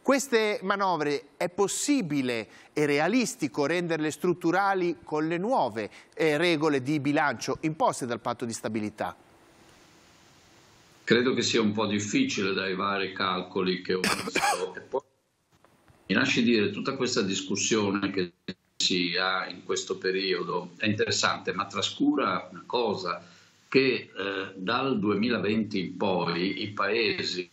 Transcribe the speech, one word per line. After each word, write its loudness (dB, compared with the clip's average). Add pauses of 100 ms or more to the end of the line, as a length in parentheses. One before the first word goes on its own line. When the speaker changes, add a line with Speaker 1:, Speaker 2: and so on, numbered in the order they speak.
Speaker 1:
Queste 2
manovre 0 (120)
è -2
possibile 0 (240)
e 2
realistico 0
renderle 0
strutturali 0
con -2
le 0
nuove, 0 (240)
eh, 2
regole 2
di 0
bilancio 0
imposte 0
dal -4
Patto -4
di -6
stabilità? -4 (1900)
Speaker 2:
Credo 4
che 0
sia 2
un 2
po' 0
difficile 0
dai -2
vari -2
calcoli -2
che -2
ho 2
visto. -2
<coughs> 0
E -12
poi, -6 (1040)
mi -2
lasci 2
dire, 4
tutta -4
questa 0
discussione 0
che -4 (440)
si 0
ha 0
in -14
questo -4
periodo -2
è -2
interessante, 0
ma -4
trascura 0
una -16
cosa, -2 (440)
che, 2
eh, -4
dal 0
duemilaventi 2
in -6
poi 0
i -6
paesi -2